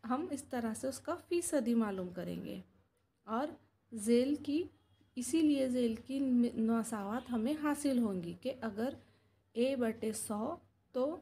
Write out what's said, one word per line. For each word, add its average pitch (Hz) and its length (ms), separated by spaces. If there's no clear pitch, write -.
हम 269 280
इस - 180
तरह 226 240
से 262 140
उसका 294 260
फ़ीसदी 302 600
मालूम 196 380
करेंगे। 180 500
और 269 300
झेल 240 440
की, 294 280
इसीलिए 277 520
झेल 240 280
की 269 240
मसावत 226 720
हमें 240 240
हासिल 294 440
होंगी 185 440
कि 254 80
अगर 226 460
ए 262 220
बटे 220 360
सौ 226 480
तो 262 120